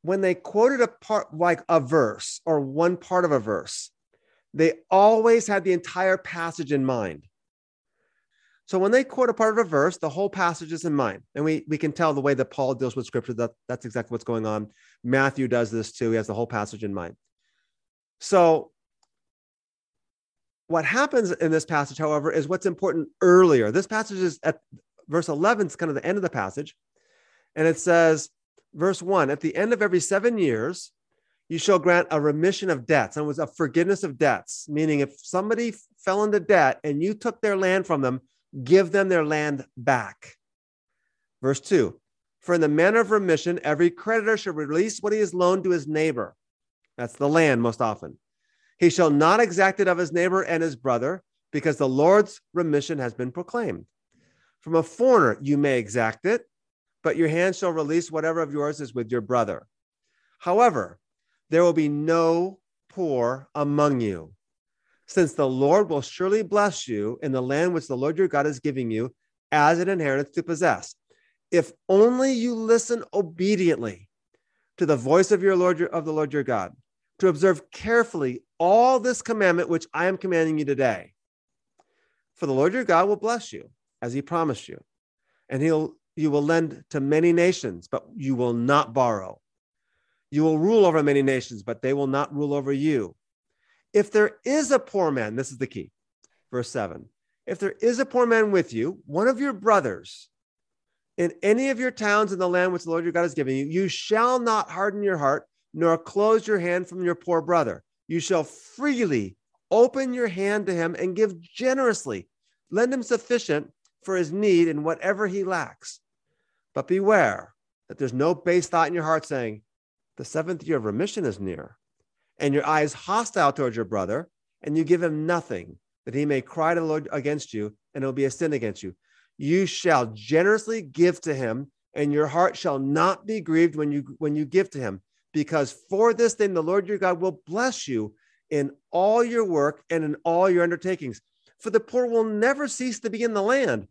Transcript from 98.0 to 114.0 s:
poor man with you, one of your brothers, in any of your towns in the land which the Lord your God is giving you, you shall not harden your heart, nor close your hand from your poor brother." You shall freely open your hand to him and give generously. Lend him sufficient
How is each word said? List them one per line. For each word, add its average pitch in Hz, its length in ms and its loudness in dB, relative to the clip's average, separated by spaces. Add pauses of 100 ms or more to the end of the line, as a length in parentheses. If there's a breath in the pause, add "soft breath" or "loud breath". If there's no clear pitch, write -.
poor 254 180 2
man 220 280 4
with 175 200 2
you, 127 320 -4
one 185 240 0
of 247 120 0
your 277 120 -2
brothers, 190 800 -2 (880)
in 175 240 0
any 233 280 2
of 240 100 -4
your 254 100 -2
towns 208 420 0
in 185 60 -6
the 180 100 0
land 180 240 2
which 175 120 -6
the 165 60 -8
Lord 165 140 -2
your 170 80 -2
God 175 120 2
is 143 100 -4
giving 135 220 -2
you, 139 80 -2
you 175 240 -2
shall 233 500 0
not 226 320 0
harden 196 320 -4
your 190 160 0
heart, 143 280 0 (280)
nor 165 240 2
close 214 480 0
your 208 140 0
hand 175 280 -2
from 180 160 -8
your 175 100 0
poor 170 280 0
brother." 147 400 0 (280)
You 165 80 -2
shall 160 240 0
freely 180 920 -4 (340)
open 247 420 4
your 247 140 -2
hand 196 400 -2
to 185 80 -2
him 170 240 -2
and 185 160 -4
give 190 260 -2
generously. 220 880 -2 (400)
Lend 240 240 0
him 254 120 -4
sufficient 226 640 -2 (320)